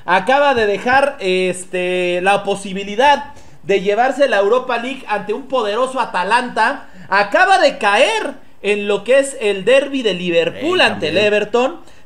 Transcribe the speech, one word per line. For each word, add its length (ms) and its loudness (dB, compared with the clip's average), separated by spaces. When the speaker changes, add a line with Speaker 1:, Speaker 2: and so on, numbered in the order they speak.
Speaker 1:
acaba 500 2
de 120 0
dejar, 540 0
este, 1000 -2
la 200 2
posibilidad 920 0
de 200 0
llevarse 460 2
la 100 0
Europa 400 0
League 280 -8
ante 280 -4
un 140 -10
poderoso 520 -2
Atalanta. 880 -2
Acaba 480 4
de 180 2
caer 560 2
en 260 -2
lo 160 -2
que 140 4
es 220 -2
el 260 -2
derbi 360 2
de 120 0
Liverpool 680 0
Speaker 2:
Eh, 40 4
Speaker 1:
ante 240 -2
el 60 -2
Speaker 2:
también. 200 2
Speaker 1:
Everton. 460 -2